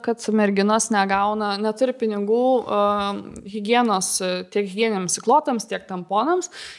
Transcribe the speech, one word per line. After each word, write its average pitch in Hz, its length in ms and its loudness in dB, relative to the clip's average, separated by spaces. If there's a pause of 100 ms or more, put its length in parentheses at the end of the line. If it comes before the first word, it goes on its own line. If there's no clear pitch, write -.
kad 233 160 -2 (160)
merginos 208 560 2
negauna, 202 720 0
neturi 214 320 0
pinigų, 233 720 0
e, 202 880 -2
higienos, 214 560 2 (140)
e, 185 80 -2 (180)
tiek 208 160 -2
higieniniams 196 560 -2
įklotams, 254 480 2
tiek 190 180 -6
tamponams. 214 640 -2 (300)